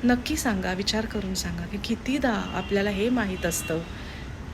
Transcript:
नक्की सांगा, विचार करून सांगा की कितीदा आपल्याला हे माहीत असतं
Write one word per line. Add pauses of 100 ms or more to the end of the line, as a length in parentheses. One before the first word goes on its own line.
नक्की
सांगा,
विचार
करून
सांगा
की
कितीदा
आपल्याला
हे
माहीत
असतं (720)